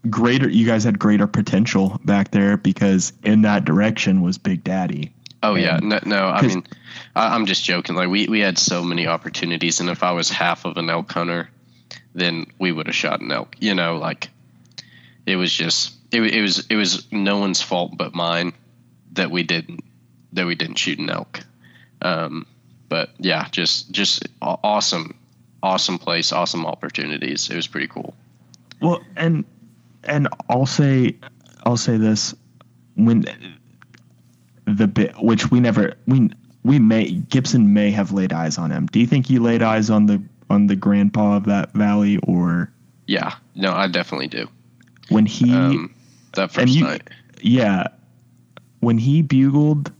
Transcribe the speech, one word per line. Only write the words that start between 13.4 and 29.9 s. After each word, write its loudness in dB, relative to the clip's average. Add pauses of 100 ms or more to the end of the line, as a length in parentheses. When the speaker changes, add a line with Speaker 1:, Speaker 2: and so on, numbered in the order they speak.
Speaker 2:
You -2
know, -2
like, -8 (960)
it -2
was -2
just, -2 (180)
it, 0
it 2
was, -2
it 0
was -2
no 0
one's -2
fault -4
but -8
mine -4 (600)
that -4
we -2
didn't, -6 (500)
that -4
we -4
didn't -8
shoot -4
an -6
elk. -10 (640)
Um, -6 (440)
but -4 (100)
yeah, -4
just, -4
just -2 (160)
aw-, -2
awesome, -2 (480)
awesome -2
place, -2
awesome -2
opportunities. -6
It -6
was -6
pretty -8
cool. -12 (680)
Speaker 1:
Well, 0 (140)
and, 0 (640)